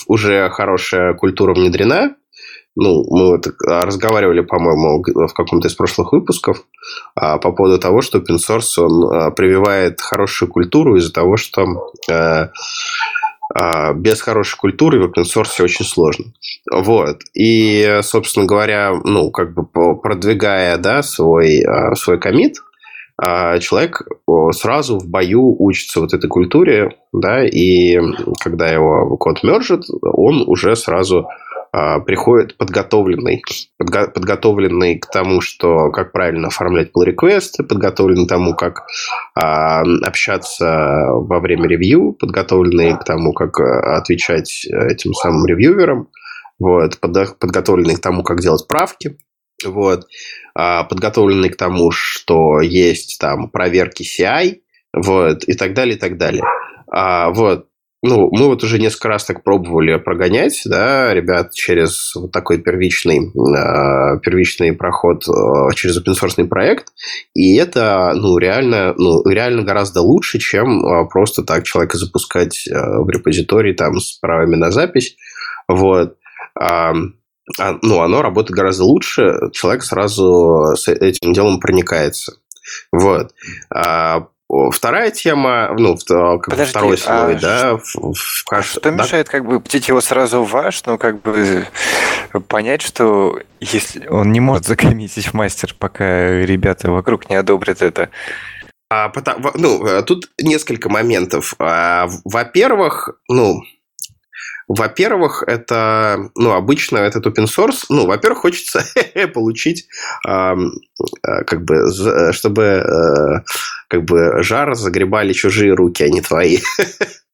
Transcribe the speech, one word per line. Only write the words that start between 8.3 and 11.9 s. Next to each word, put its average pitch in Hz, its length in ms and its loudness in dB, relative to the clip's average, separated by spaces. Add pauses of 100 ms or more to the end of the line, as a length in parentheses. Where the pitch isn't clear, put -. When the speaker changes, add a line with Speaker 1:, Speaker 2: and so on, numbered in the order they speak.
Speaker 1:
source, 107 460 -2
он, 82 300 4
а, 80 180 0
прививает 95 680 2
хорошую 101 500 -2
культуру 131 460 2
из-за 82 160 2
того, 87 240 2
что, 98 300 -2 (440)